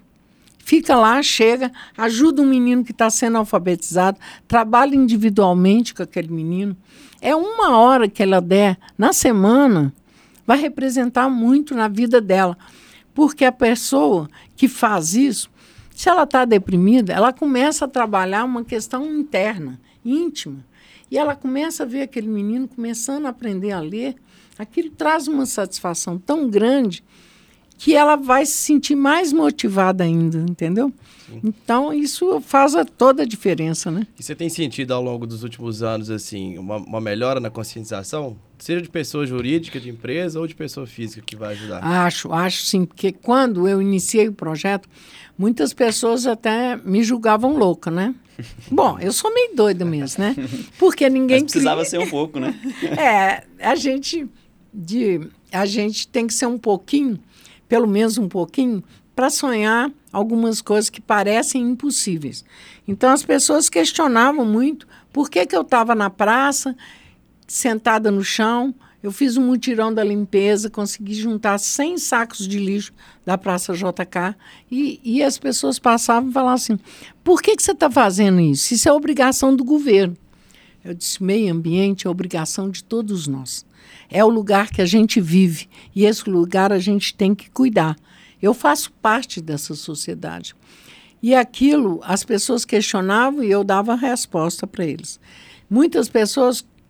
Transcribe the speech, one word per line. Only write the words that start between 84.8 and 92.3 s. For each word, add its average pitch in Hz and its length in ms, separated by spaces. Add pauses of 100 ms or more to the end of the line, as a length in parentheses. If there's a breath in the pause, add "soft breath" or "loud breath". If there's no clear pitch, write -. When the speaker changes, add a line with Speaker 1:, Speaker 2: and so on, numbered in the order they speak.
Speaker 1:
a 180 40
gente 214 340
vive, 170 480 (260 loud breath)
e 196 100
esse 214 240
lugar 190 440
a 196 60
gente 202 360
tem 202 200
que - 160
cuidar. 190 460 (460 soft breath)
Eu 202 100
faço 285 480
parte 226 400
dessa 160 340
sociedade." - 800 (680 soft breath)
E 240 120
aquilo, 254 680
as 185 200
pessoas 226 440